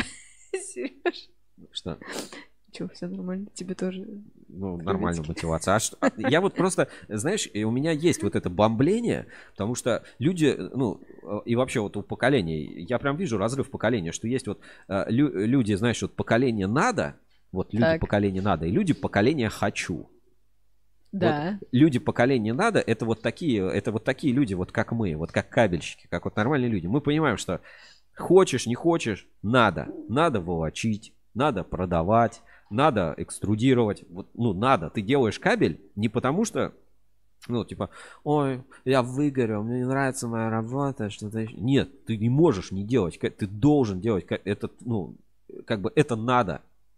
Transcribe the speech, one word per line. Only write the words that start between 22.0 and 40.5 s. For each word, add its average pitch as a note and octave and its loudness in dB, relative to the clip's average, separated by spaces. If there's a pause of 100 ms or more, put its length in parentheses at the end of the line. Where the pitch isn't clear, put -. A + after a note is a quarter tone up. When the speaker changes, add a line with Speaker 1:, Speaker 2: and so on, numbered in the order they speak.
Speaker 2:
«надо» — F#3+ 2
это A2+ 0
вот A2+ 0
такие, A2+ 0
это G#2 -2
вот A2 -4
такие C3 0
люди, A#2+ 2
вот F2 -4
как - -2
мы, G#2 0
вот D#2+ -4
как - -4
кабельщики, F#2 0
как - -4
вот - -6
нормальные B2 2
люди. F2 -2
Мы C3+ 0
понимаем, D3 2
что F2 -4 (560)
хочешь, E3+ 4
не A#2 0
хочешь, D#3+ -2 (140)
надо. G2+ 4 (200)
Надо B2+ 2
волочить, E2+ -4 (220)
надо A2+ 0
продавать, F#2 0 (320)
надо G#2+ 2
экструдировать. G#2+ 0
Вот, F2+ -14
ну, A2+ 0
надо. C3+ 2
Ты A2+ -4
делаешь A#2 2
кабель F3 0 (160)
не G#2+ 0
потому C3+ 0
что, A#2+ -4 (760)
ну, A#2 -2
типа, G2 -8 (340)
«Ой, C#3 0 (220)
я C3 4
выгорел, B2 0
мне A#2+ -4
не B2 -2
нравится C3 -2
моя A2+ -2